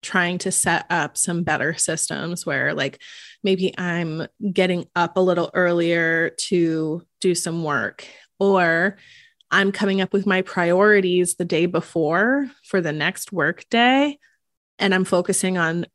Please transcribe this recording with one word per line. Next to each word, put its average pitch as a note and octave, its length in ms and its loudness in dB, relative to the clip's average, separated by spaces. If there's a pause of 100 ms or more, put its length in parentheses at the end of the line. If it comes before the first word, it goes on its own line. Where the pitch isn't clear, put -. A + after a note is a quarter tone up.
trying F3+ 360 -2
to F#3 140 -4
set E3+ 380 0
up D#3+ 260 -2
some F3 260 -2
better D#3 320 -2
systems D#3+ 720 -6
where, C#3+ 300 -2
like, C#3 260 -6 (420)
maybe F#3+ 360 0
I'm E3+ 480 -4 (260)
getting F3+ 420 0
up F3 220 0
a F#3 60 4
little F3 320 2
earlier E3+ 760 2 (180)
to D#3+ 540 0 (180)
do F#3 140 2
some E3+ 300 -4
work, C3+ 420 -4 (320)
or F#3 600 2 (520)
I'm G3 220 2
coming F#3+ 300 0
up F#3 100 -4
with G3 140 0
my F#3 160 2
priorities F3+ 920 2
the F3 100 -6
day E3 180 0
before F3+ 840 0 (120)
for F#3+ 200 -2
the D#3+ 100 -2
next D#3 400 -4
work E3 380 -2
day. C4+ 480 2 (600)
And G3 160 0
I'm F#3+ 100 2
focusing F#3 520 0
on E3 380 -2